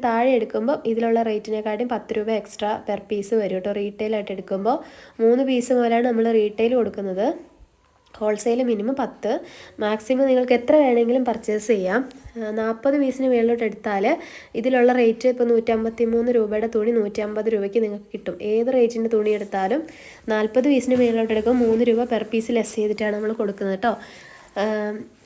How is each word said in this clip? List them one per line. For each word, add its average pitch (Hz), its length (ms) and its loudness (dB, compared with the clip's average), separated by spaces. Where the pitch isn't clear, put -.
താഴെ 240 320 2
എടുക്കുമ്പോൾ 220 380 -2
ഇതിലുള്ള 226 360 2
റേറ്റിനെക്കാട്ടും 214 640 -4
പത്ത് 214 240 -6
രൂപ 214 140 -2
എക്സ്ട്രാ 208 300 -6
പെർ 202 120 -4
പീസ് 202 220 -4
വരും 185 160 -2
കേട്ടോ. 202 200 -4
റീറ്റെയിൽ 208 400 -4
ആയിട്ട് 202 180 -8
എടുക്കുമ്പോൾ 196 400 -2
മൂന്ന് 247 280 4
പീസ് 247 280 2
മുതലാണ് 233 320 2
നമ്മൾ 226 160 2
റീറ്റെയിൽ 226 420 2
കൊടുക്കുന്നത്. 196 460 -2
ഹോൾസെയിൽ 214 420 0
മിനിമം 226 300 -2
പത്ത്, 220 320 -4
മാക്സിമം 220 480 0
നിങ്ങൾക്ക് 254 280 2
എത്ര 240 160 2
വേണമെങ്കിലും 247 440 4
പർച്ചേസ് 214 460 -2
ചെയ്യാം. 190 260 2
ആ, 220 120 -8
നാൽപത് 226 420 0
പീസിന് 262 320 0
മേളിലോട്ട് 233 340 2
എടുത്താൽ 208 380 -4
ഇതിലുള്ള 247 400 4
റേറ്റ് 226 340 2
ഇപ്പോൾ 247 180 0
നൂറ്റമ്പത്തിമൂന്ന് 226 840 0
രൂപയുടെ 214 380 0
തുണി 214 220 2
നൂറ്റമ്പത് 214 560 -2
രൂപയ്ക്ക് 202 320 -2
നിങ്ങൾക്ക് 208 280 -10
കിട്ടും. 190 220 -10
ഏത് 233 260 0
റേറ്റിൻ്റെ 226 380 2
തുണി 214 220 2
എടുത്താലും 202 440 -2
നാൽപത് 214 400 0
പീസിന് 254 300 2
മേളിലോട്ട് 226 340 2
എടുക്കുമ്പോൾ 233 300 2
മൂന്ന് 226 240 2
രൂപ 226 140 2
പെർ 220 180 -2
പീസ് 226 260 -2
ലെസ് 214 220 -2
ചെയ്തിട്ടാണ് 208 380 -2
നമ്മൾ 214 240 -4
കൊടുക്കുന്നത് 196 360 -4
കേട്ടോ. 226 140 0
ആ, 208 40 0